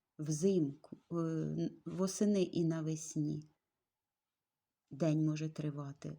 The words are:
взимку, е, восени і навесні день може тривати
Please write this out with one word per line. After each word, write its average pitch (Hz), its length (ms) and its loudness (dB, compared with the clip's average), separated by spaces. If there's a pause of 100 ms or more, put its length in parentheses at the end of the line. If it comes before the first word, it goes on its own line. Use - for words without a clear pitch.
(180)
взимку, 156 760 2 (160)
е, 160 580 0 (140)
восени 190 580 2
і 175 220 2
навесні 156 880 -2 (1400)
день 156 340 2
може 156 240 0
тривати 147 720 -8